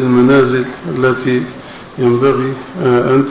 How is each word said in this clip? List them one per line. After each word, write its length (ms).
المنازل 600
التي 460
ينبغي، 560
آه، 320
أن 160